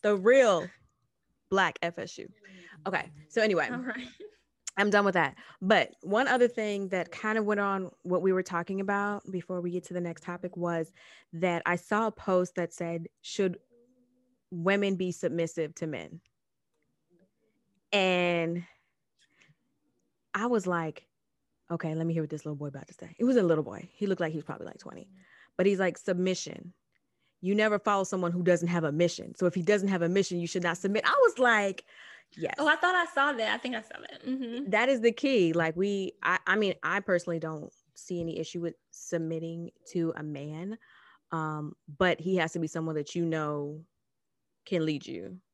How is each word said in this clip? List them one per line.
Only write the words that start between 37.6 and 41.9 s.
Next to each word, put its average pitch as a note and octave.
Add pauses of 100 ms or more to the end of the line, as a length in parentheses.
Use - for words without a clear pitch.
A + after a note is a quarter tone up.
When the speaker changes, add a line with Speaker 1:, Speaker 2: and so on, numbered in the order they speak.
Speaker 1:
see F3
any E3
issue E3+
with E3+ (160)
submitting E3 (200)
to E3
a D3+
man, D3+ (540)
um, D#3 (120)
but F3